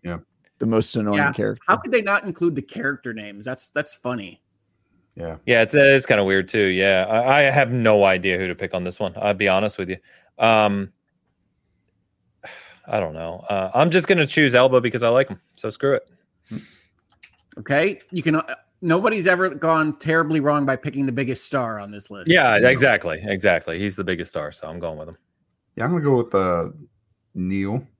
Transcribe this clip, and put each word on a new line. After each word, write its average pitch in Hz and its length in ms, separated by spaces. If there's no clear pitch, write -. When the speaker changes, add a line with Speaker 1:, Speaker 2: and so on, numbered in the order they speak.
Speaker 1:
Yeah. 85 140
Speaker 2:
The - 80
most 110 300
annoying 104 220
Speaker 3:
Yeah. 143 140
Speaker 2:
character. 110 360
Speaker 3:
How 202 100
could - 140
they 240 100
not 202 240
include 170 300
the 139 80
character 139 500
names? 104 320
That's, 127 240
that's 151 260
funny. 107 460
Speaker 1:
Yeah. 82 300
Speaker 4:
Yeah, 120 160
it's, 113 140
it's 139 320
kinda 104 180
weird 95 240
too. 107 160
Yeah. 95 420
I, 120 300
I 147 60
have 135 280
no 110 320
idea 95 360
who 95 80
to 87 80
pick 98 180
on 90 100
this 90 160
one. 92 160
I'll 104 200
be 101 120
honest 98 300
with 92 120
you. 92 80
Um, 104 520
I 117 120
don't 80 140
know. 82 360
Uh, 95 240
I'm 151 180
just 170 160
gonna 170 200
choose 135 280
Elba 127 260
because 120 220
I 117 60
like 131 200
him. 92 100
So - 140
screw 139 240
it. - 680
Speaker 3:
Okay. 156 400
You 175 120
can, 156 120
uh, - 200
nobody's 185 460
ever 185 220
gone 156 500
terribly 160 400
wrong 147 260
by 135 100
picking 135 300
the 131 60
biggest 123 340
star 117 340
on 101 120
this 104 200
list. 101 180
Speaker 4:
Yeah, 139 280
Speaker 1:
No. 117 100
Speaker 4:
exactly. 113 560
Exactly. 90 560
He's 98 160
the 98 80
biggest 87 280
star, 73 200
so - 160
I'm 85 120
going 82 180
with 76 120
him. - 80
Speaker 1:
Yeah, 117 100
I'm 151 60
gonna 170 120
go 139 140
with, 120 180
uh, 87 340
Neil. 98 520